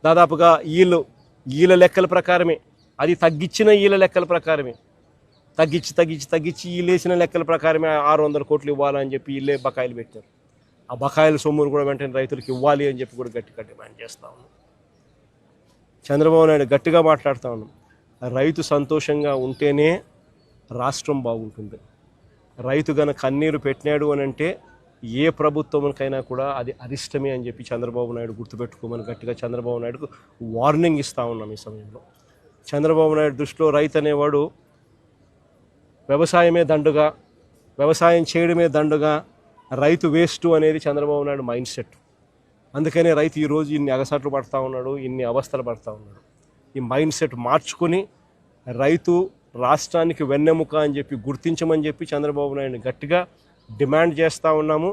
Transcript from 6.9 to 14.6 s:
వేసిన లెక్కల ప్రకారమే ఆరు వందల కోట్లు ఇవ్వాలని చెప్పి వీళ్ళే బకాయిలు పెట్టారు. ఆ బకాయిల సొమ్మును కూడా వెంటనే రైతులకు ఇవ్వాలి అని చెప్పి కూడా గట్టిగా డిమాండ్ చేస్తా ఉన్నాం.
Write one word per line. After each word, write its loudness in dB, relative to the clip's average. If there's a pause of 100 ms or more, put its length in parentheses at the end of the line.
వేసిన 0 (100)
లెక్కల -2
ప్రకారమే 0 (220)
ఆరు 4
వందల -2
కోట్లు -2
ఇవ్వాలని -2
చెప్పి -8
వీళ్ళే -2 (100)
బకాయిలు -4
పెట్టారు. -20 (600)
ఆ -10
బకాయిల 4
సొమ్మును 0
కూడా 0
వెంటనే -6
రైతులకు -6
ఇవ్వాలి 2
అని -6
చెప్పి -12
కూడా -8
గట్టిగా -14
డిమాండ్ -20
చేస్తా -20
ఉన్నాం. -20 (1600)